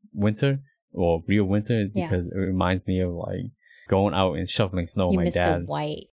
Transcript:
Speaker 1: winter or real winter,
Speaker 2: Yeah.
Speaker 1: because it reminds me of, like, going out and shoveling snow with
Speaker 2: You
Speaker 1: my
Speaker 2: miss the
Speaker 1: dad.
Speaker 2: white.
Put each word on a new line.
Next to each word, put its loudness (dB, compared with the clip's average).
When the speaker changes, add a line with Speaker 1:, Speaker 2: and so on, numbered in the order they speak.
Speaker 1:
winter 0
or 2
real 4
winter, 0
Speaker 2:
Yeah. -4
Speaker 1:
because 0
it -8
reminds 0
me 0
of, 0
like, -6
going 2
out 2
and -4
shoveling 0
snow 0
with 4
Speaker 2:
You 4
Speaker 1:
my 2
Speaker 2:
miss 0
the 0
Speaker 1:
dad. 0
Speaker 2:
white. -6